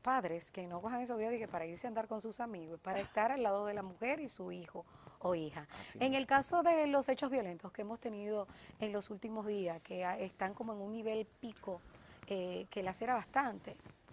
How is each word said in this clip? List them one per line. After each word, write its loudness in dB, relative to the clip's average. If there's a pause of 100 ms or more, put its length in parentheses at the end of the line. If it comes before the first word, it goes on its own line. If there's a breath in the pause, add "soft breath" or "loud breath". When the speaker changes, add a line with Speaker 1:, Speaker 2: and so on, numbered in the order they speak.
Speaker 1:
padres 0
que -8
no -4
cojan -2
esos -2
días 0
de 0
que -6
para -4
irse -6
a -2
andar -2
con -4
sus -6
amigos, -6
para -2
estar 4
al 2
lado 4
de 0
la -2
mujer -2
y -4
su -8
hijo -8 (340 loud breath)
o 4
hija. -2 (140)
Speaker 2:
Así -8
Speaker 1:
En 4
el 4
Speaker 2:
mismo. -4
Speaker 1:
caso 6
de 8
los 4
hechos 2
violentos 0
que -6
hemos -6
tenido -2 (320 loud breath)
en 0
los -2
últimos -4
días, 0
que -4
a-, 0
están -2
como -4
en -6
un -4
nivel 0
pico, -10 (460 loud breath)
eh, -2
que -2
lacera 0
bastante, 0 (360)